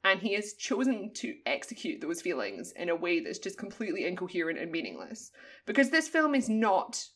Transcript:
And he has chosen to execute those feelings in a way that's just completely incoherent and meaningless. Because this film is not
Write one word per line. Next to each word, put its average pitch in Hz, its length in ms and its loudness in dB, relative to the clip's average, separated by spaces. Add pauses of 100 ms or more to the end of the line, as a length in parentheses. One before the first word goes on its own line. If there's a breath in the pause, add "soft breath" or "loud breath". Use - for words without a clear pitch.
And 190 160 6
he 202 140 2
has - 200 -2
chosen 240 600 0
to - 220 -6 (100)
execute - 540 -4
those 165 200 -4
feelings 120 520 -4
in 175 160 -4
a 170 80 2
way 170 240 2
that's - 180 -6
just - 180 -8
completely 196 480 -4
incoherent 180 540 -2
and 165 140 -6
meaningless. 160 580 -8 (340 loud breath)
Because 247 260 4
this 320 180 2
film 311 260 4
is 254 140 2
not 220 680 2